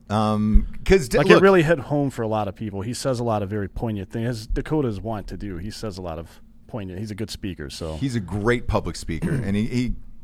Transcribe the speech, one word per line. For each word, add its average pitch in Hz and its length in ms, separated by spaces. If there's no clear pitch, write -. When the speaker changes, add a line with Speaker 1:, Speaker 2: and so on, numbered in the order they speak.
Speaker 1:
Um, 107 600
'cause 190 240
d-, - 100
Speaker 2:
Like, 147 80
Speaker 1:
look 175 120
Speaker 2:
it - 40
really 190 220
hit 160 160
home 143 300
for 123 120
a 110 60
lot 107 180
of 92 80
people. 98 280
He 117 120
says 127 240
a 120 60
lot 107 180
of 95 80
very 101 180
poignant 104 420
things, 117 180
as 113 180
Dakota's 131 540
want 104 280
to 98 80
do. 95 200
He 98 160
says 101 260
a 92 40
lot 82 180
of - 200
poignant, 95 320
he's 107 100
a 107 60
good 104 140
speaker, 80 400
so. 78 260
Speaker 1:
He's 123 180
a 117 60
great 104 480
public 90 260
speaker, 85 380
<clears throat> 135 120
and 98 120
he, 107 100
he 123 280